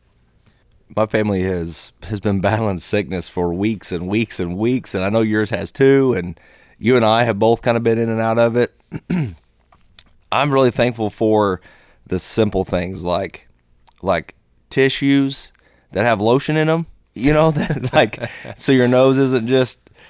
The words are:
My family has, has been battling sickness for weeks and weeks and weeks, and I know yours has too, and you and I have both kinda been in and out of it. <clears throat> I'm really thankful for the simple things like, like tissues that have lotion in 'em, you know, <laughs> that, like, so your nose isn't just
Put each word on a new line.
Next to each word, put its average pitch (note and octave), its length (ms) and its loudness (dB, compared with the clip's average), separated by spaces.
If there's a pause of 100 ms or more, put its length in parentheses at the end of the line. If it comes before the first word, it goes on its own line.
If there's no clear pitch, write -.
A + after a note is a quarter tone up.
(960)
My G#2+ 100 0
family G#2+ 380 0
has, E2+ 480 -6 (120)
has G2+ 140 -6
been G2 220 -2
battling G2+ 380 0
sickness F2+ 500 -4
for F2 260 -2
weeks G2+ 380 -4
and F2+ 160 -6
weeks G#2+ 320 -2
and F2 180 -4
weeks, A#2+ 360 -2
and F#2 100 -4
I F#2+ 60 -2
know A2+ 100 0
yours G#2+ 300 0
has F#2 200 -6
too, C3+ 440 4
and F2 260 -6 (400)
you B2 160 4
and A2+ 80 4
I A2 200 4
have A2 140 0
both A2+ 240 2
kinda A#2 160 0
been A2+ 200 0
in A#2 100 0
and A2+ 120 -2
out A2+ 180 0
of A#2 180 2
it. A#2+ 180 0 (340)
<clears throat> C#3+ 280 -2 (960)
I'm C#3 200 0
really C3+ 200 4
thankful A2+ 380 -2
for G#2+ 500 0 (460)
the F#2 120 -4
simple G2+ 460 0
things F#2 400 -4
like, F2 420 -6 (560)
like F2 320 -2 (340)
tissues C3+ 840 0 (400)
that G#2 120 0
have A2+ 160 2
lotion C3 360 0
in D#3 120 2
'em, E3 180 -2 (280)
you C3+ 180 2
know, D#3 180 4
<laughs> - 20 -2
that, C#3+ 400 -4
like, B2+ 260 2 (380)
so - 160 0
your B2 160 4
nose C3 280 4
isn't C3 300 0
just B2+ 320 0 (320)